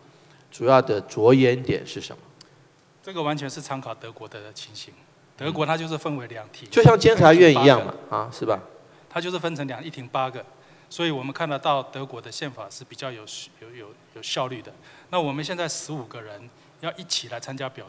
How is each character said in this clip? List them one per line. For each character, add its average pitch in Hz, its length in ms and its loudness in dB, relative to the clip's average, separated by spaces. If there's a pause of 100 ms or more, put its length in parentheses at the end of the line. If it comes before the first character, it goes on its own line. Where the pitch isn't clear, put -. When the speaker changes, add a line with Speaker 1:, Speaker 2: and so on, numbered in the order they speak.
(520)
Speaker 1:
主 - 140 -8
要 131 160 6
的 110 200 -2
着 113 320 4
眼 131 280 4
点 113 240 -4
是 - 160 -12
什 - 120 -14
么？ - 80 -20 (800)
Speaker 2:
这 190 120 -16
个 170 80 -4
完 151 160 -2
全 139 120 -8
是 147 120 -12
参 135 180 -8
考 120 160 -12
德 113 160 -18
国 110 160 -18
的 104 260 -18
情 - 220 -18
形， - 180 -18 (440)
德 147 140 -6
国 151 140 -2
它 160 120 0
就 165 100 -8
是 160 100 -6
分 147 200 -6
为 120 100 -12
两 110 240 -16
庭， - 180 -20
Speaker 1:
就 226 140 6
像 226 160 8
监 226 160 6
察 165 180 10
院 175 180 10
一 135 140 4
样 131 200 8
嘛， 98 60 -10
Speaker 2:
分 - 80 -14
成 - 100 -20
八 107 80 -2
个。 - 0 -
Speaker 1:
啊， 110 160 -6
是 - 120 -10
吧？ 104 140 -2 (500)
Speaker 2:
它 170 120 -8
就 180 100 -6
是 180 80 -6
分 165 160 -6
成 143 120 -8
两， 131 160 -12
一 165 60 -14
庭 131 180 -14
八 131 220 -4
个， 117 140 -12 (460)
所 - 160 -6
以 165 60 -2
我 135 100 -6
们 135 100 -8
看 160 160 -6
得 147 120 -4
到 139 240 -2
德 135 220 -12
国 120 160 -14
的 117 100 -18
宪 147 180 -10
法 117 200 -16
是 - 140 -18
比 120 120 -20
较 135 160 -10
有， 113 100 -14 (380)
有， 110 160 -20
有， 113 120 -18 (280)
有 113 60 -20
效 131 260 -6
率 123 140 -12
的。 101 120 -20 (360)
那 180 120 -2
我 147 100 -2
们 147 140 -8
现 185 100 -8
在 175 120 -6
十 - 240 -8
五 151 140 -10
个 117 140 -18
人 107 220 -18 (400)
要 165 120 -8
一 185 100 -16
起 - 240 -6
来 117 120 -12
参 135 160 -12
加 135 140 -10
表 120 200 -18